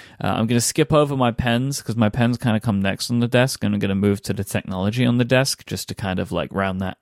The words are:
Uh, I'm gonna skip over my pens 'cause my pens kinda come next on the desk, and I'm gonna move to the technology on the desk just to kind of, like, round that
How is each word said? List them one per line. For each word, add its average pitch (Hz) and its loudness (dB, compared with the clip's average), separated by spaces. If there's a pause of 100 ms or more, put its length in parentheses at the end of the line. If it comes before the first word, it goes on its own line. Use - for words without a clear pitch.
(220)
Uh, - -2
I'm 110 0
gonna 117 2
skip 151 0
over 147 4
my 120 2
pens 127 -2
'cause 113 -4
my 113 4
pens 120 0
kinda 110 0
come 101 0
next 98 -2
on 120 2
the 117 2
desk, 127 2
and 104 0
I'm 101 -2
gonna 98 0
move 98 2
to - -4
the 98 -4
technology 101 -2
on 120 2
the 123 4
desk 127 0
just - -8
to 107 -8
kind 92 -4
of, 92 -4
like, 82 -2
round 95 -2
that 92 -6